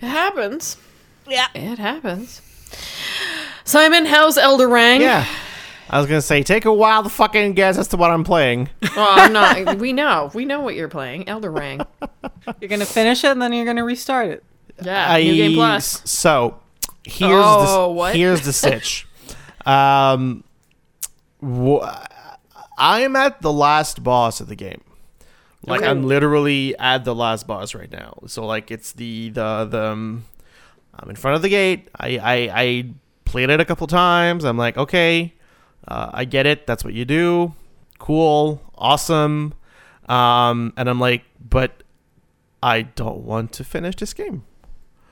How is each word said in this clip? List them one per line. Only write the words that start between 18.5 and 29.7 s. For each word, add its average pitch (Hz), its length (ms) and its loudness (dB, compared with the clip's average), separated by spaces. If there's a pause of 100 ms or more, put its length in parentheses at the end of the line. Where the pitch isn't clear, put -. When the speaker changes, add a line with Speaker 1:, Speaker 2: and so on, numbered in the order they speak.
Speaker 3:
sitch. - 600 -2
Speaker 1:
<laughs> - 540 -18
Speaker 3:
Um, 135 800 2 (1000)
wh-, 131 440 0 (920)
I'm 233 380 2
at 269 260 0
the 151 100 0
last 147 500 0
boss 123 380 0
of - 80 -14
the 104 80 -14
game. 95 260 -14 (840)
Like, - 140 -4
Speaker 1:
Okay. - 100 0
Speaker 3:
I'm 139 140 0
literally 143 760 2
at 127 260 0
the 123 100 -4
last 113 320 -4
boss 101 280 -10
right - 160 -18
now. - 360 -18
So, 113 180 -12
like, 110 260 -8
it's 113 220 -14
the, 113 380 -12
the, 110 400 -4